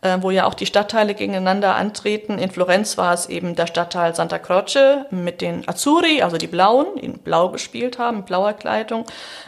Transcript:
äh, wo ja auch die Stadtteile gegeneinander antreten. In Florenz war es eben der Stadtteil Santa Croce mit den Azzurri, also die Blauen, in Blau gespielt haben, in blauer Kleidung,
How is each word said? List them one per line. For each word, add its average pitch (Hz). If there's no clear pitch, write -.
äh, 185
wo 190
ja 190
auch 180
die -
Stadtteile 208
gegeneinander 196
antreten. 208
In 185
Florenz 180
war 180
es 180
eben 170
der 170
Stadtteil 170
Santa 170
Croce 269
mit 175
den 175
Azzurri, 311
also 175
die 165
Blauen, 233
in -
Blau 165
gespielt 240
haben, 233
in 190
blauer 190
Kleidung, 226